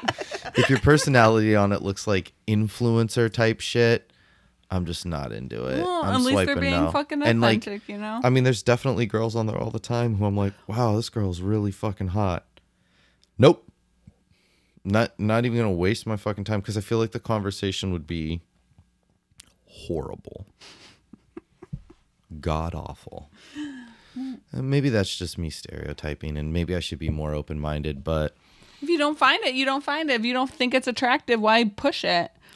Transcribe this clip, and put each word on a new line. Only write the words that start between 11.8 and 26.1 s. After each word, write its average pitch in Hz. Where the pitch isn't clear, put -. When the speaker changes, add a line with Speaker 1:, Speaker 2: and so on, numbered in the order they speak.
Speaker 1:
hot." 92
Nope. 151
Not, 107
not 110
even 120
gonna 110
waste 92
my 110
fucking 101
time 104
'cause 104
I 107
feel 113
like 113
the -
conversation 98
would 78
be 82
horrible. -
God 80
awful. -
And 247
maybe 139
that's 104
just -
me 85
stereotyping, 73